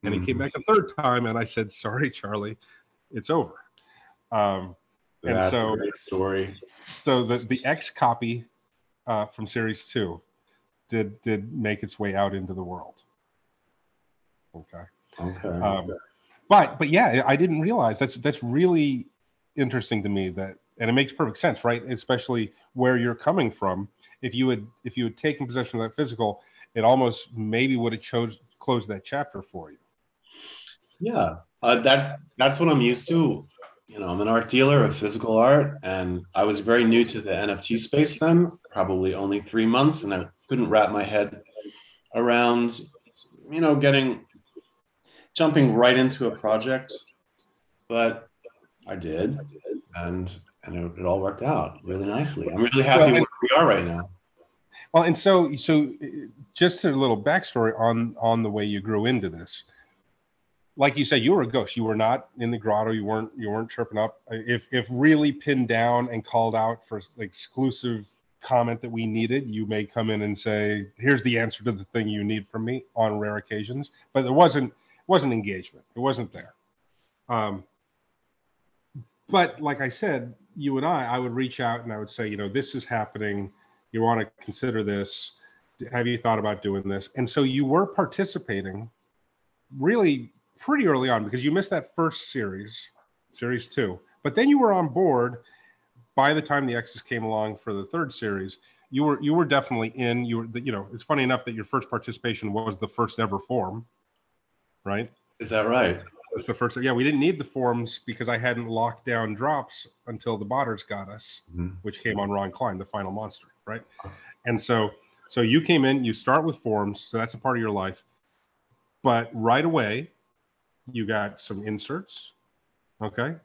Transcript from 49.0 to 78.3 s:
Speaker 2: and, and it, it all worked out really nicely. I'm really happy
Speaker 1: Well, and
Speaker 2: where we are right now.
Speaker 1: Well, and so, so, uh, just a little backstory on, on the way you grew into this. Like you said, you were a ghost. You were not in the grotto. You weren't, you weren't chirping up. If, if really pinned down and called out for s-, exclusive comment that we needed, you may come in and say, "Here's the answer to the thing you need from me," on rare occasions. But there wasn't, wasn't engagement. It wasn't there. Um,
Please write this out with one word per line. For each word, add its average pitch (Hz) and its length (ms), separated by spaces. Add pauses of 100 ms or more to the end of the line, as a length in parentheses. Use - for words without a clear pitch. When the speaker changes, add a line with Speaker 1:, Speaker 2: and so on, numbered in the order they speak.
Speaker 2:
and, 90 440 (240)
and 95 100
it, 87 260
it 90 40
all 90 160
worked 98 220
out 117 420
really 95 220
nicely. 110 440
I'm 92 120
really 131 220
happy 156 160
Speaker 1:
Well, 151 80
and 123 100
Speaker 2:
where - 80 (160)
we 123 140
are 160 100
right 98 180
now. 87 240 (840)
Speaker 1:
Well, 165 80
and 170 140
so, 180 400
so, 151 360 (100)
uh, 147 40 (480)
just 175 300
a 175 80
little 131 300
backstory 117 560
on, 113 400
on 117 240
the 110 80
way 107 140
you 104 160
grew 107 240
into 117 240
this. 82 360 (1120)
Like 139 180
you 143 80
said, 127 180
you 139 120
were 180 80
a 123 40
ghost. 117 300
You 117 80
were 110 100
not 110 440
in 117 120
the 120 60
grotto. 110 360
You 110 120
weren't, 110 320
you 110 140
weren't 113 200
chirping 110 280
up. 110 320
If, 113 420
if 123 160
really 147 420
pinned 135 380
down 120 420
and 110 140
called 113 320
out 113 320
for 113 80
s-, 98 220
exclusive 117 880 (340)
comment 120 400
that 120 100
we 113 160
needed, 113 440
you 107 160
may 107 180
come 110 240
in 107 140
and 104 140
say, 104 500 (100)
"Here's 127 280
the 120 140
answer 113 260
to 120 80
the 98 120
thing 110 240
you 104 160
need 104 240
from 110 160
me," 127 200 (120)
on 110 220
rare 104 180
occasions. 107 540 (240)
But 135 80
there 139 100
wasn't, 139 400 (360)
wasn't 139 260
engagement. 98 500 (100)
It 117 60
wasn't 120 320
there. - 220 (720)
Um, 104 360 (1600)